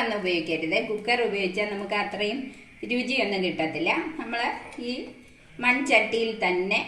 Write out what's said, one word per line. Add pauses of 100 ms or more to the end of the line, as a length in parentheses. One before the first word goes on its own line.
ഒന്നും
ഉപയോഗിക്കരുത്. (120)
കുക്കർ
ഉപയോഗിച്ചാൽ
നമുക്ക്
അത്രയും (520)
രുചിയൊന്നും
കിട്ടത്തില്ല. (280)
നമ്മൾ (480)
ഈ (720)
മൺചട്ടിയിൽ (140)
തന്നെ